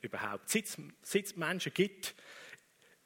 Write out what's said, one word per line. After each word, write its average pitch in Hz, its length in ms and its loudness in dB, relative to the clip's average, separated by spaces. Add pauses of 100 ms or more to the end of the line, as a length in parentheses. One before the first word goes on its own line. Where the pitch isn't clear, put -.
überhaupt. - 480 -4
Seit 214 160 4
es, - 120 -6 (240)
seit 196 240 4
es - 100 -8
Menschen 165 380 0
gibt, - 420 2 (920)